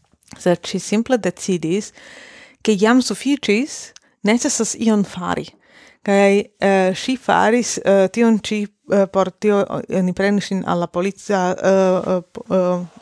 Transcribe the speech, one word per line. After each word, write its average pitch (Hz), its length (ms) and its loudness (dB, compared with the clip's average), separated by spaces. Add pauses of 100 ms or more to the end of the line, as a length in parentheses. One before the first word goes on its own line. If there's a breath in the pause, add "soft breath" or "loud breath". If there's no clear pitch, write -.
(380)
sed 175 240 0
ŝi - 180 -6
simple 233 380 -2
decidis, 185 760 -4 (680 loud breath)
ke 220 100 4
jam 220 280 4
sufiĉis, 240 920 -2 (300)
necesas 233 520 0
ion 214 280 2
fari. 175 420 -4 (600 soft breath)
Kaj, 202 320 4 (260)
eh, 190 320 2
ŝi 254 240 -4
faris, 208 640 2
eh, 196 240 4
tion 226 320 2
ĉi, 214 240 -6
eh, 202 480 -2
por 190 200 0
tio, 208 280 0 (300)
eh, 185 120 -2
ni 180 120 0
prenis 202 340 0
ŝin 190 180 -4
al 175 140 -2
la 175 80 -2
polica, 190 540 -4 (100)
eh, 185 640 2
eh, 180 80 -2
p-, - 200 -16 (140)
eh, 180 300 0 (160)